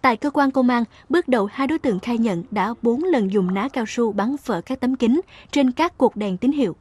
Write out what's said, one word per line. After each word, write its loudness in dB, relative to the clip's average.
Tại 2
cơ -4
quan 2
công 2
an, 2
bước 0
đầu 0
hai -2
đối -2
tượng 0
khai -4
nhận 0
đã -2
bốn 0
lần 2
dùng 2
ná -2
cao -4
su -2
bắn -2
vỡ -4
các -8
tấm 0
kính 2
trên 2
các -2
cột 2
đèn -4
tín 0
hiệu. 0